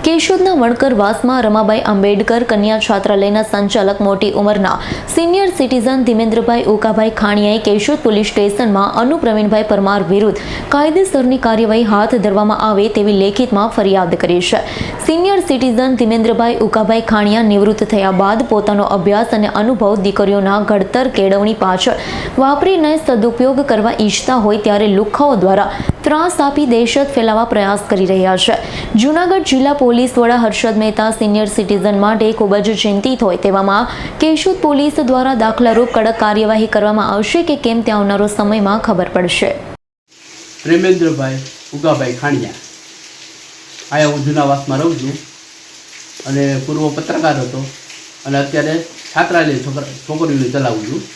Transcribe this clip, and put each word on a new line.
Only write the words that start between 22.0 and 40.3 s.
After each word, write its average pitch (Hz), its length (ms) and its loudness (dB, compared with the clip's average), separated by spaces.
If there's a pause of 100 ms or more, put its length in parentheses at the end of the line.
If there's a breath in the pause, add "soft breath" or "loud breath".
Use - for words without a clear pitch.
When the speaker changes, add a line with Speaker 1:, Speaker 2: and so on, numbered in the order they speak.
Speaker 1:
વાપરીને 302 680 2
સદુપયોગ 247 540 2
કરવા 226 380 0
ઈચ્છતા 214 360 0
હોય 214 220 2
ત્યારે 208 300 2
લુખ્ખાઓ 214 480 2
દ્વારા 190 360 2 (300 loud breath)
ત્રાસ 320 400 0
આપી 285 240 0
દહેશત 240 500 2
ફેલાવવા 226 280 2
પ્રયાસ 208 360 0 (100)
કરી 196 160 2
રહ્યા 185 320 2
છે. 185 160 0 (420 loud breath)
જૂનાગઢ 330 480 2
જિલ્લા 277 300 0
પોલીસ 247 440 2
વડા 240 180 2
હર્ષદ 208 420 0
મહેતા 214 340 0
સિનિયર 214 340 0
સિટીઝન 202 540 0
માટે 214 320 2
ખૂબ 214 240 0
જ 208 220 0
ચિંતિત 214 460 0
હોય 180 140 0
તેવામાં 196 500 0 (320 loud breath)
કેશોદ 320 420 2
પોલીસ 294 380 0
દ્વારા 262 360 0
દાખલારૂપ 226 580 2
કડક 226 260 0
કાર્યવાહી 220 480 2
કરવામાં 208 440 0
આવશે 208 320 0
કે 320 120 -2
કેમ 233 260 -2
તે 220 100 -2
આવનારો 202 360 0
સમયમાં 208 520 0
ખબર 185 340 0
પડશે. - 420 0 (1080)